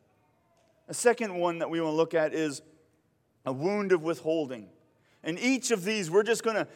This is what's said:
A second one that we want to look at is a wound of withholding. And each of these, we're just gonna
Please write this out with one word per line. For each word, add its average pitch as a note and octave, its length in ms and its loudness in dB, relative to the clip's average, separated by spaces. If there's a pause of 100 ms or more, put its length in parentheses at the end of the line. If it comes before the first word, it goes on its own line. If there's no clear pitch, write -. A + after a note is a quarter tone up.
(880)
A F3 60 -12
second A#3 400 2
one F3 240 0
that D#3 140 -4
we E3 100 0
want D#3 120 0
to D#3 40 2
look D#3+ 160 2
at D#3 220 2
is D3+ 260 -2 (840)
a C3 80 -4
wound F#3+ 400 -2
of E3+ 120 4
withholding. D3+ 680 -4 (540)
And D#3+ 160 -6
each B3 320 0
of G3 120 0
these, G3 280 -2
we're G3+ 100 6
just A3 220 0
gonna G3+ 320 0